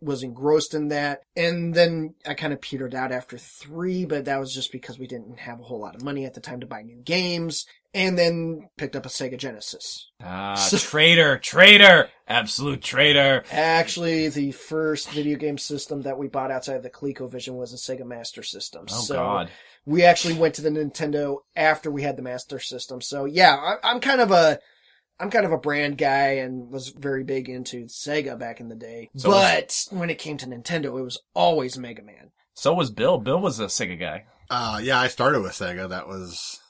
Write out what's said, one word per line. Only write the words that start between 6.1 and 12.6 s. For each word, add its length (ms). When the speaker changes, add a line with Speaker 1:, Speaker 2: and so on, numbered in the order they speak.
Speaker 1:
at 80
the 80
time 200
to 40
buy 160
new 220
games. 640
And 220
then 580
picked 200
up 100
a 40
Sega 280
Genesis. 720
Speaker 2:
Ah, 360
Speaker 1:
So 240
Speaker 2:
traitor, 580
traitor, 720
absolute 540